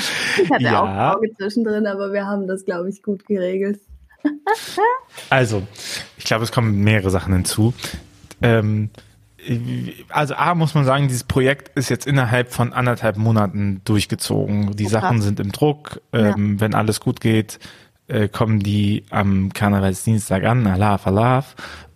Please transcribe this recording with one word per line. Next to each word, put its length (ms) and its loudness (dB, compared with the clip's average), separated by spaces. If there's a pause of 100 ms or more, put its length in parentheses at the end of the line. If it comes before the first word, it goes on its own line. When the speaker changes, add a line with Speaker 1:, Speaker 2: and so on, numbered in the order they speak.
(380)
Speaker 1:
Ich 140 2
hatte 120 2
Speaker 2:
Ja. 180 2 (280)
Speaker 1:
auch 40 2
Sorge 240 -2
zwischendrin, 500 -2
aber 240 -4
wir 140 -2
haben 220 -4
das, 180 -6
glaub 200 -4
ich, 160 -8
gut 240 -6
geregelt. 540 -2 (440)
<laughs> 60 0 (1000)
Speaker 2:
Also, 340 2 (540)
ich 80 -14
glaub, 160 0
es 100 -4
kommen 320 2
mehrere 260 4
Sachen 240 0
hinzu. 400 2 (680)
Ähm, 480 2 (1200)
also 260 -2
A 200 2
muss 200 2
man 80 4
sagen, 240 4
dieses 160 -2
Projekt 540 0
ist 120 0
jetzt 160 -2
innerhalb 460 2
von 220 -2
anderthalb 440 0
Monaten 680 0
durchgezogen. 880 0
Die 100 -2
Speaker 1:
Oh, 40 -2
krass. 120 2
Speaker 2:
Sachen 200 2
sind 180 0
im 140 -4
Druck. 480 -2 (120)
Speaker 1:
Ja. 220 4
Speaker 2:
Ähm, 240 0
wenn 160 0
alles 240 0
gut 220 -2
geht, 380 0 (480)
äh, 200 0
kommen 320 0
die 500 0
am 440 0
Karnevalsdienstag 880 0
an, 240 2
Alaf, 400 0
Alaf, 480 2 (400)